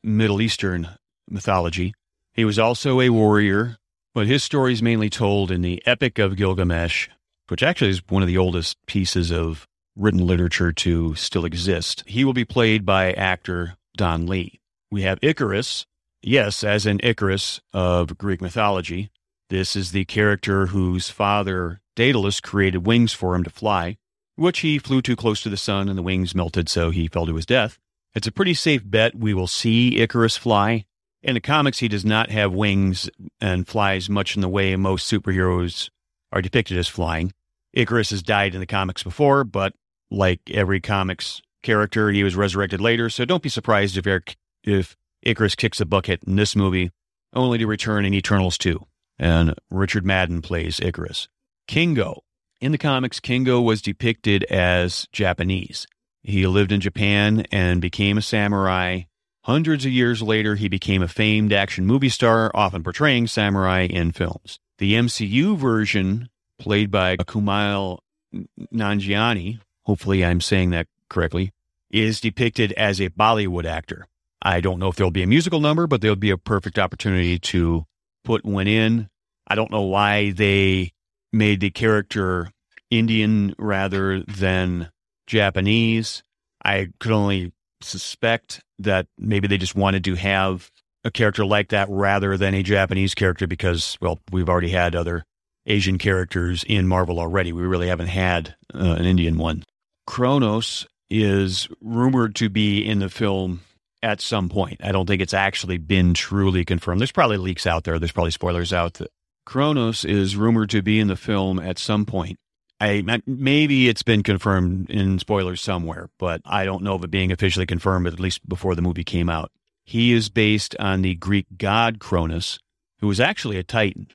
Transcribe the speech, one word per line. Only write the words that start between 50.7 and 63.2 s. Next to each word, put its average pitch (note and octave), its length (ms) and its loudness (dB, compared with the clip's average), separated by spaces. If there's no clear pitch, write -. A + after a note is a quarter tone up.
Icarus. E2+ 480 -6
Kingo. C3 540 0
In C3+ 100 -2
the D3+ 60 0
comics, C3 420 -2
Kingo B2+ 400 0
was A2 220 2
depicted G2+ 600 0
as F2+ 680 0
Japanese. F#2 760 -4
He F#2+ 240 0
lived F#2+ 260 4
in G2+ 100 0
Japan G#2 720 2
and F2+ 300 2
became G2+ 380 0
a - 20 -4
samurai. F#2+ 800 0
Hundreds D3 460 0
of C3 40 0
years A#2+ 300 2
later, G#2+ 320 0
he G#2 140 -2
became F#2+ 340 0
a F2 60 0
famed G#2+ 440 2
action G2 360 0
movie C3+ 220 4
star, A2+ 440 4
often F#2+ 300 0
portraying A#2+ 420 0